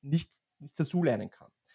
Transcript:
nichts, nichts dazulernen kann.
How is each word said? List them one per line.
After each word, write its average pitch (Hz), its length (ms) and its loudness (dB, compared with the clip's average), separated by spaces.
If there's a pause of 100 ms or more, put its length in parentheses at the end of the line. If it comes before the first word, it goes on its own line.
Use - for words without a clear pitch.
nichts, 151 420 -2 (160)
nichts - 180 -20
dazulernen 135 520 0
kann. - 220 -20 (240)